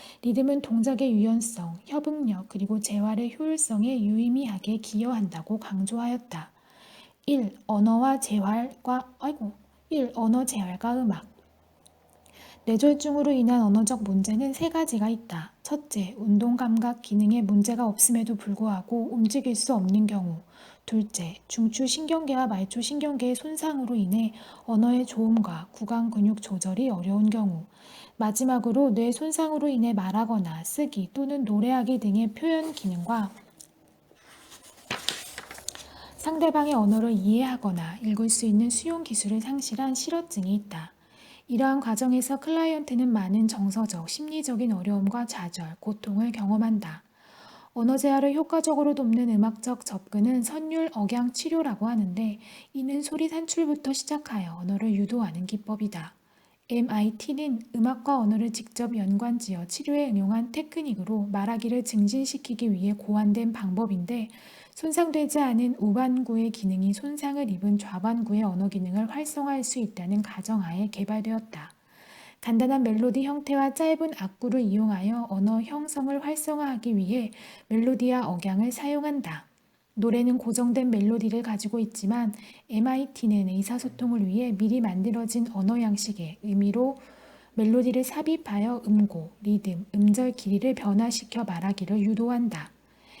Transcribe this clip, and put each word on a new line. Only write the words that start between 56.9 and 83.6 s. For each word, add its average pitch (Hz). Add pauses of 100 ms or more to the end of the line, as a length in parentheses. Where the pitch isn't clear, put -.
음악과 254
언어를 220
직접 233
연관지어 202
치료에 294
응용한 220
테크닉으로 220
말하기를 226
증진시키기 233
위해 196
고안된 208
방법인데, 208 (460)
손상되지 311
않은 247
우반구의 233
기능이 196
손상을 285
입은 202
좌반구의 208
언어 190
기능을 196
활성화할 277
수 -
있다는 202
가정하에 196
개발되었다. 208 (640)
간단한 254
멜로디 226
형태와 277
짧은 320
악구를 240
이용하여 214
언어 202
형성을 285
활성화하기 285
위해 208 (360)
멜로디와 240
억양을 190
사용한다. 285 (480)
노래는 240
고정된 240
멜로디를 220
가지고 220
있지만, 220 (380)
엠아이티는 226
의사소통을 240